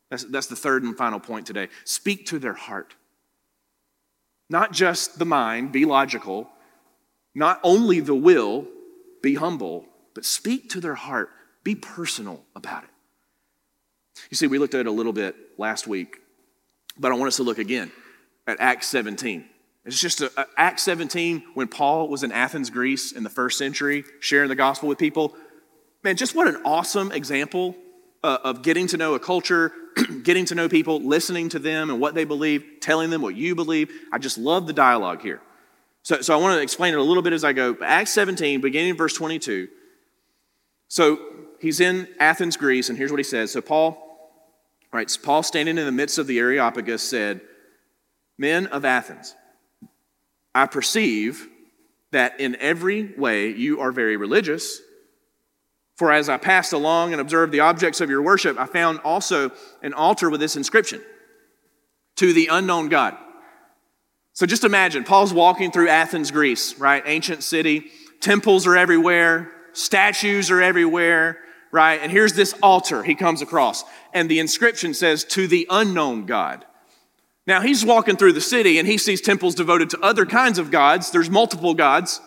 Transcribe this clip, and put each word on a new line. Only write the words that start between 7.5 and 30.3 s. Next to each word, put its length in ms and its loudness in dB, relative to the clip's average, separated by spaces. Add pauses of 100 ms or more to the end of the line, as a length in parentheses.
only 360 4
the 160 0
will, 520 4 (540)
be 140 0
humble, 500 -8 (280)
but 120 -16
speak 440 -6
to 100 -10
their 160 -8
heart. 340 -8 (340)
Be 120 -4
personal 680 -12 (120)
about 280 -16
it. 60 -20 (1400)
You 80 -8
see, 100 0
we 100 0
looked 160 -2
at 80 -2
it 60 -4
a 40 -4
little 220 -2
bit 220 -6 (220)
last 300 -8
week, 300 -10 (800)
but 140 -2
I 40 0
want 120 -2
us 100 -2
to 60 -4
look 160 -4
again 320 -6 (560)
at 120 -6
Acts 280 -2
seventeen. 580 -6 (400)
It's 140 -6
just 220 -4
a, 140 -4
a, 120 -6 (100)
Acts 260 0
seventeen, 600 -4 (100)
when 140 -6
Paul 400 -2
was 160 -6
in 80 -6
Athens, 380 -4
Greece 420 -4
in 120 -12
the 60 -10
first 280 -4
century, 460 -4 (160)
sharing 300 0
the 60 -4
gospel 340 0
with 80 -2
people. 380 -2 (680)
Man, 120 -2
just 200 -6
what 120 2
an 180 -2
awesome 460 -2
example, 640 -6 (480)
uh, 200 0
of 200 -6
getting 240 0
to 100 -4
know 160 -2
a 60 -2
culture, 520 -2 (260)
<clears throat> 260 -4
getting 220 2